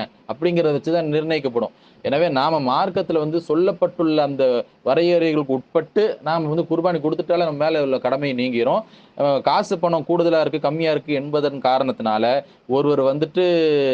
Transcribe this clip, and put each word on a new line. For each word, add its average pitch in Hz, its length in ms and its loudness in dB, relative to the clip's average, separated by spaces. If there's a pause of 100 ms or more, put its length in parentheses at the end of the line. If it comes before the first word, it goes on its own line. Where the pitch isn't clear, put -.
(300)
அப்படிங்கிறத 160 420 0
வச்சு 147 200 -2
தான் 160 220 0
நிர்ணயிக்கப்படும். 139 600 -2 (280)
எனவே 143 260 0
நாம 151 320 0
மார்க்கத்துல 165 580 -2
வந்து 156 200 -2 (100)
சொல்லப்பட்டுள்ள 170 680 0
அந்த 135 480 0 (200)
வரையறைகளுக்கு 156 760 2
உட்பட்டு 170 640 -2
நாம 156 260 -2
வந்து 160 180 -2
குர்பானி 170 320 0
கொடுத்துட்டாலே 170 500 -2
நம்ம 147 160 -2
மேல 160 180 0
உள்ள 131 160 0
கடமை 139 340 -2
நீங்கிரும். 127 500 0 (340)
அஹ், 139 240 0
காசு 180 380 0
பணம் 165 300 -2
கூடுதலா 170 320 2
இருக்கு, 147 200 -2
கம்மியா 156 300 0
இருக்கு 147 240 -2
என்பதன் 143 460 -2
காரணத்தினால 120 640 0 (420)
ஒருவர் 139 360 2
வந்துட்டு 151 440 0 (480)